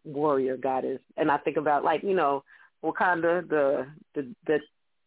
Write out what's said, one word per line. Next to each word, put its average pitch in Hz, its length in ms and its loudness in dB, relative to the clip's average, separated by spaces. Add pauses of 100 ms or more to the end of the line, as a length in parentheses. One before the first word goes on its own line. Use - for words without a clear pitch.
warrior 135 540 0
goddess, 131 420 -4 (180)
and 151 120 2
I 147 80 4
think 147 200 -2
about, 147 260 0
like, 160 180 0
you 196 140 0
know, 143 280 2 (400)
Wakanda, 170 640 0
the, 139 380 2 (300)
the, 131 180 -6 (140)
the, 151 100 2 (500)